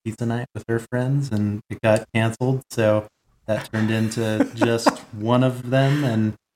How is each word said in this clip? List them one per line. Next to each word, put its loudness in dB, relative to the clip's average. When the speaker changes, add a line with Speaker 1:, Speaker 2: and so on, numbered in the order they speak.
Speaker 1:
pizza -6
night -4
with -12
her 0
friends, -2
and -2
it -10
got 4
canceled, 0
so 2
that -4
turned 0
into 0
Speaker 2:
<laughs> -16
Speaker 1:
just 2
one 2
of -2
them, 2
and 0